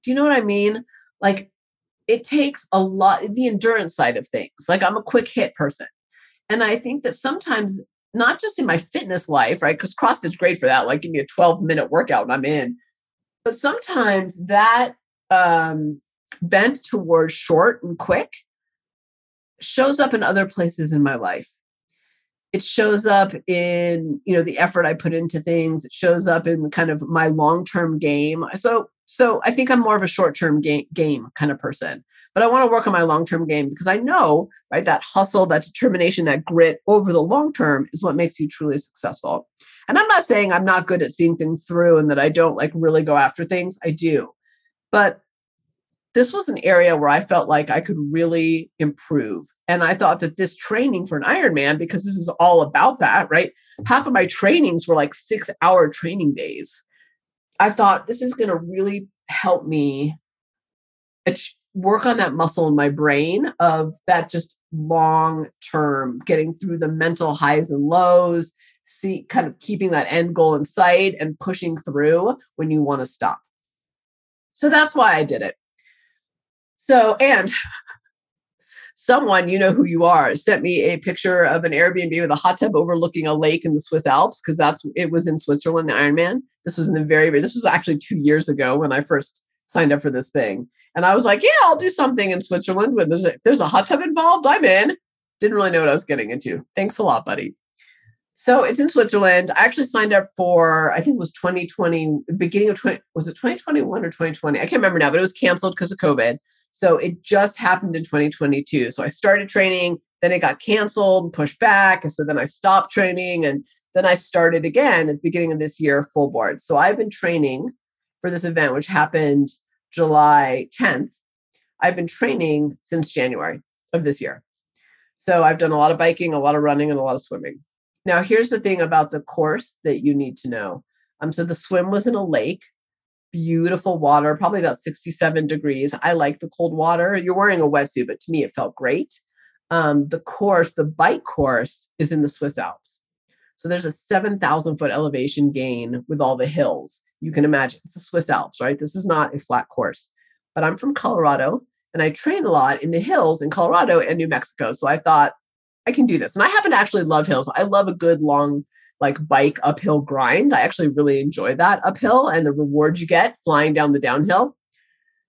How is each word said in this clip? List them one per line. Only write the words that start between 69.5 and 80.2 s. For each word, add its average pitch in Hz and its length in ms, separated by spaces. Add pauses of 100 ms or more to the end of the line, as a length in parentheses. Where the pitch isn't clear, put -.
keeping 185 320
that 147 180
end 170 240
goal 160 220
in 147 80
sight 185 560
and 156 180
pushing 170 440
through 165 540 (200)
when 156 160
you 151 100
wanna 139 240
stop." - 340 (1120)
So - 160
that's 302 260
why 220 200
I 156 100
did 123 160
it. 101 160 (1200)
So, 226 460
and 226 300 (1500)
someone, 202 520
you 185 120
know 190 120
who 269 120
you 170 200
are, 165 300